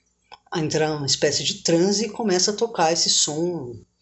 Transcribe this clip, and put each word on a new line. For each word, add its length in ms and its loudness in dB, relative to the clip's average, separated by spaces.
a 80 -2
entrar 300 2
numa 160 -4
espécie 380 0
de 180 -4
transe 440 2
e 40 -8
começa 400 0
a 60 -4
tocar 360 0
esse 180 0
som, 640 -2